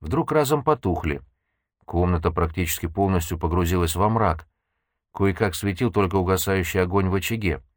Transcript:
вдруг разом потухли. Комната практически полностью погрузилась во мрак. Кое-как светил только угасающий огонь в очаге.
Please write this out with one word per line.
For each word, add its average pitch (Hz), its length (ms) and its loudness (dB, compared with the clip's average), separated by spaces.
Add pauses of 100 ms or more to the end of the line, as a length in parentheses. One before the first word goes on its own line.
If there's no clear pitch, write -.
вдруг 82 320 0
разом 143 320 2
потухли. 80 560 0 (640)
Комната 87 460 0
практически 82 560 -2
полностью 92 520 0
погрузилась 85 560 0
во 95 140 2
мрак. 110 380 0 (680)
Кое-как 98 420 0
светил 101 380 -2
только 98 240 2
угасающий 95 680 0
огонь 95 260 0
в 90 60 0
очаге. 98 480 -2 (140)